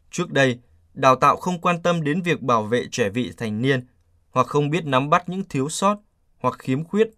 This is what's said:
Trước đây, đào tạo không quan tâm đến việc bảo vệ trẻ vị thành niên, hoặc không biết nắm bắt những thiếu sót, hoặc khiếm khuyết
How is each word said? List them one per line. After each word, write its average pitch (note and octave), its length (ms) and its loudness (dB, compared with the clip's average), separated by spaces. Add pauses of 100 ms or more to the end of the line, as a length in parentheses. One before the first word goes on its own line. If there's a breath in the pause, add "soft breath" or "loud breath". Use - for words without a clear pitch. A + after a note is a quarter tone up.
(120)
Trước F3 200 -6
đây, C3+ 280 2 (340)
đào C3+ 220 4
tạo C#3+ 200 4
không F3+ 260 -4
quan F3 200 0
tâm E3+ 220 0
đến D3+ 180 -2
việc E3 200 -2
bảo A#2+ 220 0
vệ G#2+ 280 -2
trẻ G#2+ 180 0
vị G#2+ 280 -4
thành A2 240 -4
niên, C3 240 0 (460)
hoặc B2+ 160 0
không D3 220 0
biết D#3+ 160 -2
nắm C#3 240 0
bắt F3 200 0
những F#3 200 -6
thiếu C#3 200 -2
sót, G3+ 280 0 (420)
hoặc B2 200 -2
khiếm C3 240 -2
khuyết G#3+ 340 0